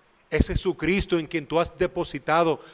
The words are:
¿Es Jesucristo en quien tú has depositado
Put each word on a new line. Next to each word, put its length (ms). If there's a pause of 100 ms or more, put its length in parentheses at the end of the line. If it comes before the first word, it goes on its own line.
(300)
¿Es 180
Jesucristo 720
en 80
quien 180
tú 140
has 180
depositado 840 (140)